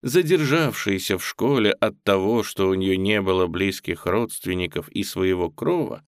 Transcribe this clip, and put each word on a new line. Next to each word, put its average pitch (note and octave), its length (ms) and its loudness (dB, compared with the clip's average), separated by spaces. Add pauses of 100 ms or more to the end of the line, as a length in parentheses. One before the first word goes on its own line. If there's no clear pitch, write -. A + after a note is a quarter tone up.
задержавшаяся D3 1120 0
в - 80 -8
школе A2+ 460 2
от - 320 -2
того, G2+ 400 2
что F#2+ 240 -2
у F#2+ 60 2
нее F#2+ 240 2
не G2+ 240 2
было F#2 260 2
близких F2+ 580 -4
родственников F2+ 840 -4
и G2 140 -4
своего F#2 460 0
крова D#3 560 -4 (100)